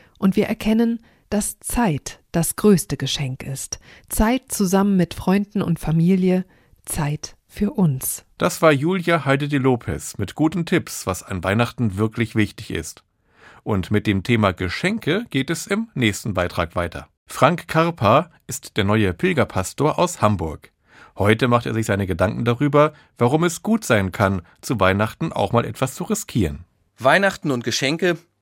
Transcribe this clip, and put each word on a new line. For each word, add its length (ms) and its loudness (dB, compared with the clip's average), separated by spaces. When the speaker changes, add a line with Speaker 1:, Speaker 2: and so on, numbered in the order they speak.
Speaker 1:
und 180 2
wir 120 2
erkennen, 520 0
dass 300 -4
Zeit 600 -2
das 240 -2
größte 400 4
Geschenk 460 -6
ist. 360 -10
Zeit 420 0
zusammen 460 2
mit 160 0
Freunden 480 0
und 180 -2
Familie, 640 2
Zeit 520 -6
für 240 -4
uns. 540 0
Speaker 2:
Das 240 -2
war 100 8
Julia 500 0
Heide 240 0
de 120 0
Lopez 580 -2
mit 180 -6
guten 300 0
Tipps, 400 -4
was 180 -4
an 200 -6
Weihnachten 540 0
wirklich 380 -2
wichtig 360 -2
ist. 320 -10
Und 240 -2
mit 160 0
dem 160 2
Thema 320 2
Geschenke 800 -4
geht 180 -2
es 160 -6
im 300 -4
nächsten 400 0
Beitrag 400 -2
weiter. 320 -6
Frank 420 0
Karpa 640 2
ist 320 -14
der 60 2
neue 280 2
Pilgerpastor 840 -2
aus 240 -2
Hamburg. 500 -2
Heute 300 4
macht 180 2
er 80 -4
sich 140 -2
seine 180 0
Gedanken 400 -2
darüber, 480 2
warum 260 2
es 200 -2
gut 200 0
sein 280 2
kann, 320 2
zu 180 -4
Weihnachten 540 0
auch 180 -2
mal 140 2
etwas 300 -6
zu 80 -8
riskieren. 600 -4
Speaker 3:
Weihnachten 500 2
und 140 -2
Geschenke, 560 -2